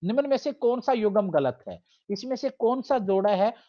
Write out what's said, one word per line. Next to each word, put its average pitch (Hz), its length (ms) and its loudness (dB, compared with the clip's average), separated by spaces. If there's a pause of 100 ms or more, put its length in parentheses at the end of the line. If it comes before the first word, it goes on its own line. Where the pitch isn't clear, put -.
निम्न 254 240 0
में 269 80 2
से 285 160 -4
कौन 247 280 0
सा 269 120 0
युग्म 208 380 2
गलत 139 380 0
है? 87 140 -14 (280)
इसमें 226 260 -6
से 262 140 -4
कौन 240 320 0
सा 269 160 0
जोड़ा 196 320 2
है 208 240 2 (140)